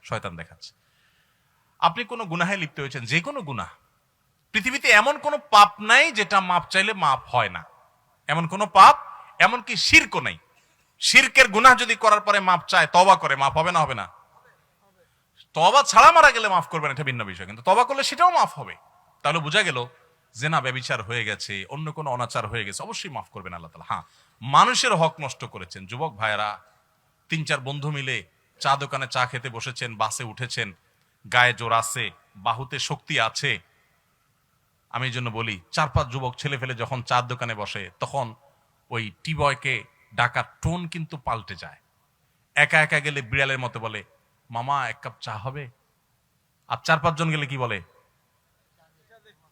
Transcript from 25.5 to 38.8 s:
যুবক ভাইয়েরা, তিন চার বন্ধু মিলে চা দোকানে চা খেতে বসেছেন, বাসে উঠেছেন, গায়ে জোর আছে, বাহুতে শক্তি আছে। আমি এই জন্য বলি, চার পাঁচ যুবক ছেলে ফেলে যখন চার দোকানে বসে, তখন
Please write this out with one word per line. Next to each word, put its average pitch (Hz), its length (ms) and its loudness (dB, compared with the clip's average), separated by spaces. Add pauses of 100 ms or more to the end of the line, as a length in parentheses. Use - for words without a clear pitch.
যুবক 120 300 -10
ভাইয়েরা, 104 440 -4 (680)
তিন 160 160 -6
চার 147 160 -4
বন্ধু 139 300 -8
মিলে 131 340 -6 (360)
চা 139 160 0
দোকানে 135 300 -6
চা 127 200 -2
খেতে 127 220 -10
বসেছেন, 117 480 -10
বাসে 113 280 -4
উঠেছেন, 113 480 -8 (600)
গায়ে 123 200 6
জোর 113 200 -4
আছে, 113 380 -2 (260)
বাহুতে 113 420 -6
শক্তি 147 420 -6
আছে। 113 380 -2 (1300)
আমি 120 160 -6
এই 123 60 -6
জন্য 123 180 -6
বলি, 110 300 -6 (120)
চার 156 160 -2
পাঁচ 147 180 -2
যুবক 127 300 -8
ছেলে 139 220 -8
ফেলে 127 160 -8
যখন 117 280 -8
চার 123 240 0
দোকানে 120 280 -8
বসে, 101 360 -10 (100)
তখন 117 340 -8 (560)